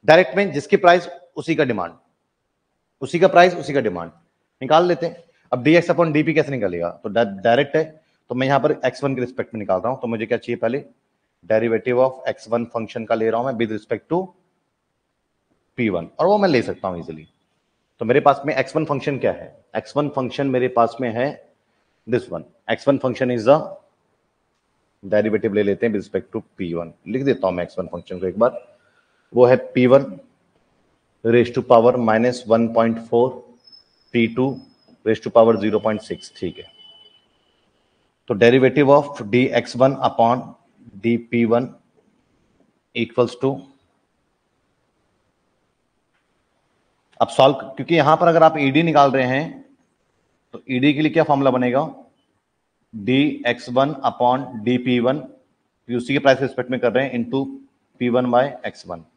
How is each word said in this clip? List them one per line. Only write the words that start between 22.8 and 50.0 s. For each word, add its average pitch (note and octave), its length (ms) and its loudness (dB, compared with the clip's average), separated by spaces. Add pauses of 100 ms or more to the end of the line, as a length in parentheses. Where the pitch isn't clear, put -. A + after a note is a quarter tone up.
वन C#3 100 2
function B2+ 400 -4
is G#2 60 -6
the D3 180 6 (1400)
derivative G#2 500 0
ले G#2 80 2
लेते G2+ 240 0
हैं G#2+ 80 0
with F#2+ 120 -6
respect - 300 -8
to G#2+ 60 -6 (140)
पी E2+ 180 -8
वन। E2+ 180 -8 (140)
लिख C3 180 -4
देता A#2 220 0
हूं F2+ 80 -2
मैं F2 100 -6
एक्स - 140 -12
वन F2 80 -8
फंक्शन F2 320 -12
को F#2 80 -6
एक F#2 120 -6
बार, - 380 -2 (580)
वो A#2+ 120 8
है B2+ 100 6
पी B2+ 300 0
वन C3+ 180 6 (1200)
raise A#2+ 340 4
to A#2 60 -4
power A#2+ 320 6
minus A#2 440 0 (100)
one A2+ 180 4
point A2+ 400 0
four, A#2+ 220 2 (840)
पी A#2 220 2
टू B2+ 260 -4 (460)
raise A2 200 -2
to G#2+ 60 -8
power A2+ 320 6
zero G#2 220 0
point G#2+ 260 -4
six, - 240 -16
ठीक F2 220 -10
है। - 120 -20 (1600)
तो A#2+ 60 -2
derivative C3 680 4
of - 200 -12
डी B2 240 0
एक्स A#2+ 300 -4
वन C3+ 180 2
upon B2 540 0 (480)
डी A#2 200 0
पी A#2 280 -2
वन A#2+ 300 0 (1200)
equals A#2 380 0 (100)
to, C3+ 160 -2 (3500)
अब - 80 0
सॉल्व, C#3 260 2
क्योंकि - 400 -6
यहां D#3 220 4
पर F3 120 2
अगर E3 140 4
आप D#3+ 160 6
ईडी C#3+ 240 2
निकाल C#3+ 280 4
रहे C3 160 0
हैं C3+ 400 -6 (840)